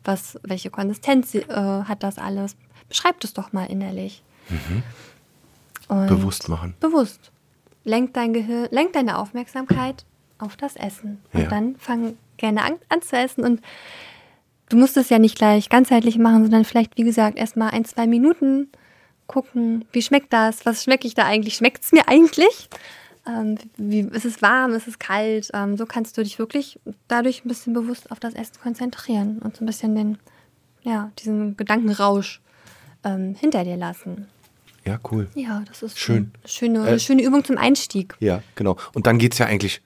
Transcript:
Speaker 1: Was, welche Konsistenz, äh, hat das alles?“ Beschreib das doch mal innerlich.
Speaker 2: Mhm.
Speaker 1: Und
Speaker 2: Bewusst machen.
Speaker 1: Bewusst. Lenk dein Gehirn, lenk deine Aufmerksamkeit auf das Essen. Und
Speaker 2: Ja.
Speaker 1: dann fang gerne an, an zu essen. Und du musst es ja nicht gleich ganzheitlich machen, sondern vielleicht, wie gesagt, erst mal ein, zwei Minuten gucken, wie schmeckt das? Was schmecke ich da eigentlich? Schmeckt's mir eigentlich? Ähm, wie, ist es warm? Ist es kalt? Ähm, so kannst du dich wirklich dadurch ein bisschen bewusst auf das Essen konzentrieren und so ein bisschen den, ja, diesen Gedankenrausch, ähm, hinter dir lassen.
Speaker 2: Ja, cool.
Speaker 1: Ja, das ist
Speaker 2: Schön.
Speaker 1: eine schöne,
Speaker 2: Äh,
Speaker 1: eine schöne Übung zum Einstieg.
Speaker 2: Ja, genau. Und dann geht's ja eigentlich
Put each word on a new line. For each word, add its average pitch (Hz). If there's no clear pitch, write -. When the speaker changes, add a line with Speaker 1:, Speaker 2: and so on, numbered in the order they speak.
Speaker 1:
Was, -
welche 190
Konsistenz, 226
äh, 202
hat 202
das 196
alles?“ 196
Beschreib 359
das -
doch -
mal 185
innerlich. 190
Speaker 2:
Mhm. 85
Speaker 1:
Und 98
Speaker 2:
Bewusst 95
machen. 85
Speaker 1:
Bewusst. 320
Lenk 247
dein 233
Gehirn, 233
lenk 330
deine 247
Aufmerksamkeit 254
auf 208
das 285
Essen. 202
Und -
Speaker 2:
Ja. 78
Speaker 1:
dann 226
fang 233
gerne 214
an, 330
an 339
zu -
essen. 254
Und 240
du 226
musst 262
es 254
ja 226
nicht 220
gleich 208
ganzheitlich 233
machen, 226
sondern 220
vielleicht, 226
wie 226
gesagt, 220
erst 220
mal 220
ein, 220
zwei 233
Minuten 269
gucken, 233
wie 240
schmeckt 277
das? 220
Was 226
schmecke 262
ich 220
da 214
eigentlich? 214
Schmeckt's -
mir 320
eigentlich? 330
Ähm, 214
wie, 208
ist 220
es 226
warm? 240
Ist 226
es 226
kalt? 214
Ähm, 202
so 226
kannst 226
du 220
dich 202
wirklich 247
dadurch 240
ein -
bisschen 240
bewusst 240
auf 220
das 233
Essen 226
konzentrieren 226
und 214
so -
ein 220
bisschen 214
den, 214
ja, 214
diesen 208
Gedankenrausch, 208
ähm, 190
hinter 277
dir 180
lassen. 180
Speaker 2:
Ja, 107
cool. 107
Speaker 1:
Ja, 220
das -
ist 220
Speaker 2:
Schön. -
Speaker 1:
eine -
schöne, 233
Speaker 2:
Äh, 214
Speaker 1:
eine 233
schöne 262
Übung 277
zum 254
Einstieg. -
Speaker 2:
Ja, 90
genau. 98
Und 110
dann 117
geht's 120
ja 120
eigentlich 101